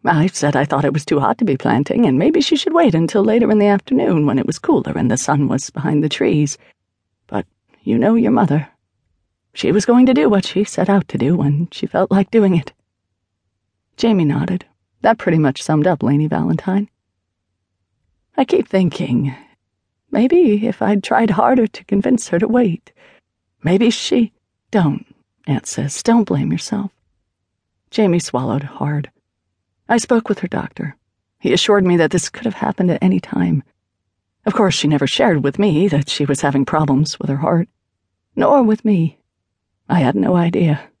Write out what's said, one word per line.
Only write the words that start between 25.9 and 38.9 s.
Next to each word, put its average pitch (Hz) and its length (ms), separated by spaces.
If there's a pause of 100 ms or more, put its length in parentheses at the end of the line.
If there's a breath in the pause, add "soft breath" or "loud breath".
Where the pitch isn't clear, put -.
don't 233 220
blame 156 280
yourself." 202 400 (1000)
Jamie 190 260
swallowed 127 460
hard. 143 480 (760)
"I 233 100
spoke 226 300
with 208 120
her 180 80
doctor. - 480 (420)
He - 160
assured 196 320
me 180 120
that 156 140
this - 180
could - 160
have 214 100 (100)
happened 180 240
at - 140
any 185 160
time. 170 420 (840)
Of 202 80
course, 196 200
she - 140
never 147 180
shared 147 380
with 139 160
me 196 300
that 151 200
she - 160
was 139 160
having 139 240
problems 151 540
with 147 100
her 139 80
heart. 165 320 (680)
Nor 269 280
with 220 200
me. 180 360 (680)